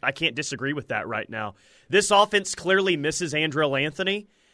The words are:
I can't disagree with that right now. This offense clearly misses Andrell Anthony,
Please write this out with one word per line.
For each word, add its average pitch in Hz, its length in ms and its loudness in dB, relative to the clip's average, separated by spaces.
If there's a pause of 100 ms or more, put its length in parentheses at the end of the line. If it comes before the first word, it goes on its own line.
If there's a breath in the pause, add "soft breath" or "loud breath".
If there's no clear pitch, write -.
I 131 120 0
can't 165 200 -2
disagree 135 380 -4
with 147 160 -6
that 107 180 -2
right 107 240 -6
now. 107 260 -6 (340 soft breath)
This 196 200 4
offense 202 460 4
clearly 190 400 2
misses 151 380 -4
Andrell 151 420 0
Anthony, 185 540 -2 (240)